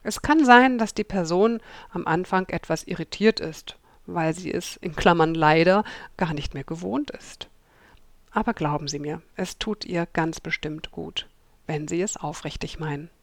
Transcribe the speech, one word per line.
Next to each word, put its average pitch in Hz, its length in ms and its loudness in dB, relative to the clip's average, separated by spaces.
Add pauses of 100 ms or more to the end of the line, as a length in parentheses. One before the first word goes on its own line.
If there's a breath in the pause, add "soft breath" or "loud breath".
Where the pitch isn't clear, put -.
Es - 220 -6
kann 302 220 6
sein, 247 340 8
dass 214 160 -2
die 208 80 -2
Person 196 560 2 (320 loud breath)
am - 160 -6
Anfang 185 400 0
etwas - 380 -4
irritiert 190 540 0
ist, - 380 -10 (300 soft breath)
weil 165 260 0
sie 175 180 -8
es, - 260 -6
in 165 180 -8
Klammern 165 400 4
leider, 165 480 6 (340 loud breath)
gar 165 160 -2
nicht 143 220 -6
mehr 135 80 -8
gewohnt 190 480 -6
ist. - 380 -16 (800 soft breath)
Aber 220 220 -2
glauben 147 340 -2
Sie 143 120 -8
mir, 151 220 -8 (140)
es - 240 -8
tut - 260 -6
ihr 170 260 -4
ganz 160 280 -2
bestimmt 156 520 -8
gut, - 360 -10 (400)
wenn 151 200 -6
Sie 170 140 -2
es - 160 -4
aufrichtig - 600 -8
meinen. 151 300 -8 (140)